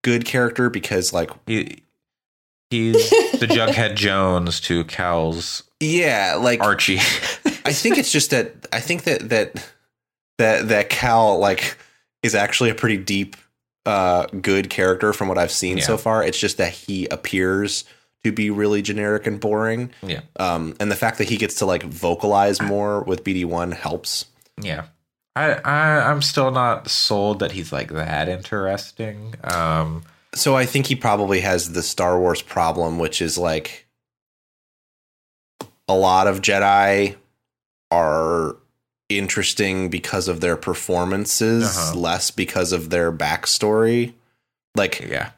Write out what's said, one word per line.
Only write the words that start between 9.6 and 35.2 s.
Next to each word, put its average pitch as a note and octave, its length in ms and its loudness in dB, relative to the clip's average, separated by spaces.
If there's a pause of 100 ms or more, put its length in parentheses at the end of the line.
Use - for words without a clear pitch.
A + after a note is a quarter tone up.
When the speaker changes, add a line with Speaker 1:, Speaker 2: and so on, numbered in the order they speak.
Speaker 1:
that, A2 300 4
that G#2 240 2
Cal, A2+ 480 4
like, G2 360 0 (460)
is A2 140 0
actually G#2 340 2
a A2 60 -2
pretty A2+ 220 0
deep, G2 380 -4 (520)
uh, F#2 400 2
good F#2+ 420 0
character F#2 420 2
from G2+ 160 -2
what F2+ 120 0
I've E2+ 120 2
seen F2+ 300 -2
so A2 120 0
Speaker 2:
Yeah. G#2+ 40 0
Speaker 1:
far. A2 260 0
It's F2+ 160 -2
just - 180 -2
that F2 140 0
he F#2 360 -6
appears F#2+ 760 -2 (400)
to A2+ 80 0
be G#2 180 -2
really G#2 320 0
generic G#2 460 -2
and G#2+ 120 -4
boring. A2 520 -2 (100)
Speaker 2:
Yeah. E2+ 200 -8 (160)
Speaker 1:
Um, E2+ 420 -2
and G#2 120 -2
the G2 40 2
fact - 240 -2
that G#2 100 -2
he A#2 80 0
gets G2+ 180 -2
to, - 100 -2
like, F2+ 180 0
vocalize G2 800 2
more G#2 420 -2
with F#2 200 -4
B G2 100 -2
D F2+ 120 -2
one E2+ 260 -2
helps. - 540 -6 (340)
Speaker 2:
Yeah. D#2+ 260 -8 (500)
I, D3 160 0 (120)
I, D3 480 2
I'm C#3+ 120 0
still C3+ 280 2
not B2 380 0
sold G#2 500 0
that G2 120 -2
he's, F2+ 200 -10
like, - 200 -6
that D#2 360 -2
interesting. G#2 1160 -6
Um, D#2+ 600 -2 (300)
Speaker 1:
So C3+ 220 2
I B2+ 100 2
think C3 220 -2
he - 80 0
probably G2+ 460 2
has F2+ 320 0
the F2 100 -2
Star F2+ 360 0
Wars F2+ 220 2
problem, E2 580 -2
which D#2+ 220 -2
is, E2 160 -2
like, D#2+ 480 -4 (2000)